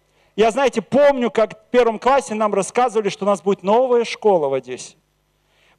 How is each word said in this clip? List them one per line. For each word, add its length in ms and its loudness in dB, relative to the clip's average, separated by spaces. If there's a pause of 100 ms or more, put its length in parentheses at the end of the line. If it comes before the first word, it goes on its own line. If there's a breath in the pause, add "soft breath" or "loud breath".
(380)
Я, 140 4
знаете, 300 0
помню, 480 2
как 220 0
в 200 -20
первом 280 2
классе 360 0
нам 180 -2
рассказывали, 560 -2
что 160 -8
у 20 -4
нас 140 0
будет 220 -4
новая 420 2
школа 420 0
в 60 -4
Одессе. 420 -8 (840)